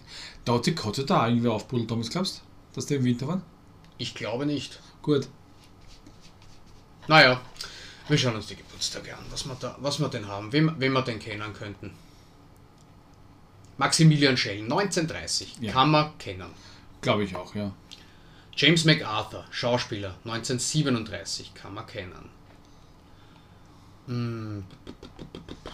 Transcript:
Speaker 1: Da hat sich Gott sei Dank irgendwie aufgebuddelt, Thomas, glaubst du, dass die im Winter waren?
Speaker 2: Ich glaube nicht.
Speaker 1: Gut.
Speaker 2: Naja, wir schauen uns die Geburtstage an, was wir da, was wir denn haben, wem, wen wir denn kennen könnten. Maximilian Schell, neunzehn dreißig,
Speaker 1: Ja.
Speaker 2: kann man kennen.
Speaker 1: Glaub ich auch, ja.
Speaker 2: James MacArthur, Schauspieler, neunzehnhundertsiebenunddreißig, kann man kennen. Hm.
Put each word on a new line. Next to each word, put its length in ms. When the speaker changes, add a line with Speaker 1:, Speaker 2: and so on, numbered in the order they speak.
Speaker 1:
Da 80
hat 120
sich 100
Gott 220
sei 60
Dank 260
irgendwie 180
aufgebuddelt, 420
Thomas, 220
glaubst 260
du, 40
dass 100
die 80
im 100
Winter 240
waren? 140
Speaker 2:
Ich 160
glaube 320
nicht. 340
Speaker 1:
Gut. 260
Speaker 2:
Naja, 340
wir 120
schauen 160
uns 100
die 120
Geburtstage 600
an, 140
was 160
wir 120
da, 200
was 200
wir 100
denn 180
haben, 240
wem, 260
wen 160
wir 80
denn 160
kennen 360
könnten. 360
Maximilian 580
Schell, 320
neunzehn 400
dreißig, 540
Speaker 1:
Ja. 100
Speaker 2:
kann 180
man 280
kennen. 320
Speaker 1:
Glaub 220
ich 120
auch, 220
ja. 160
Speaker 2:
James 300
MacArthur, 680
Schauspieler, 760
neunzehnhundertsiebenunddreißig, 1300
kann 220
man 120
kennen. 420
Hm. 580